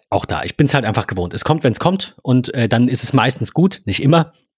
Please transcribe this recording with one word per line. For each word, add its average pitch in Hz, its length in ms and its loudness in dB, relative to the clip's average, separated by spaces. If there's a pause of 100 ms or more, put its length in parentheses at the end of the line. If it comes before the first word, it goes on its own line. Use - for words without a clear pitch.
auch - 160 -2
da. - 180 -6
Ich - 120 -10
bin's 143 180 2
halt 131 120 0
einfach 107 220 -2
gewohnt. 90 260 -4
Es - 100 -4
kommt, 160 200 -2
wenn's 117 160 0
kommt. 185 420 -2
Und, 123 320 0
äh, 117 160 0
dann 120 180 4
ist 127 160 -2
es - 100 -2
meistens 117 380 0
gut, 185 340 0
nicht 98 160 -2
immer. 160 300 2 (260)